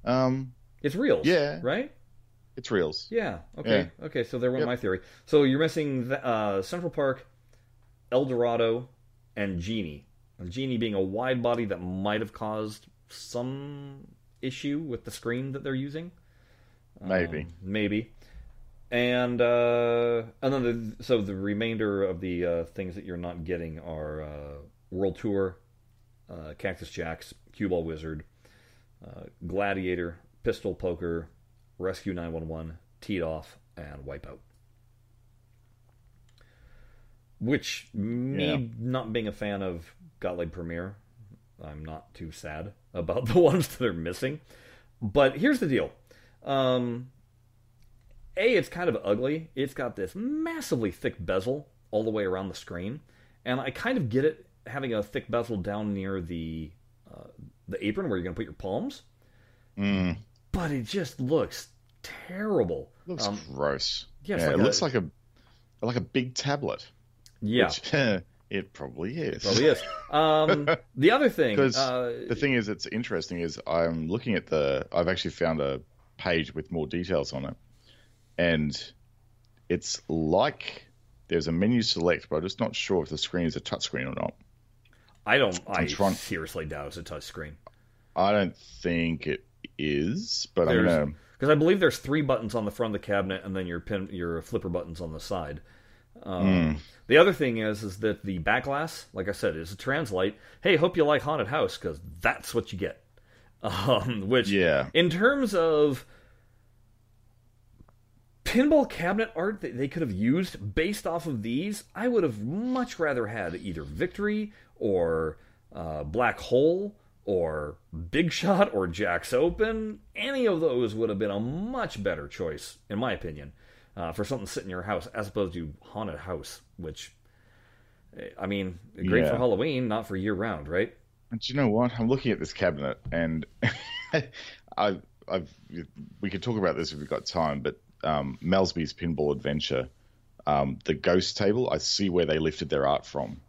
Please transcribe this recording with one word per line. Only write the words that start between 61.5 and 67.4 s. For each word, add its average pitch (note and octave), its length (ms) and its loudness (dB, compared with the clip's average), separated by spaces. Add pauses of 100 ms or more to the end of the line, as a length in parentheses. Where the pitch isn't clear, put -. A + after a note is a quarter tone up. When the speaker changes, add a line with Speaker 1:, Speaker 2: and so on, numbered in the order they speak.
Speaker 2:
terrible. E3 880 -2 (160)
Speaker 1:
Looks C#3+ 180 -2
Speaker 2:
Um, G2+ 140 -2 (120)
Speaker 1:
gross. C#2 540 -2 (180)
Speaker 2:
yeah, G3 120 -4
it's E2 80 0
Speaker 1:
Yeah, D#2 60 4
Speaker 2:
like C#2+ 80 4
Speaker 1:
it - 20 6
Speaker 2:
a G2+ 40 8
Speaker 1:
looks - 200 4
like C3+ 100 0
a, G#2 100 2 (800)
like A#2+ 140 0
a A#2+ 60 2
big B2+ 340 -2
tablet. C#3+ 520 -2 (540)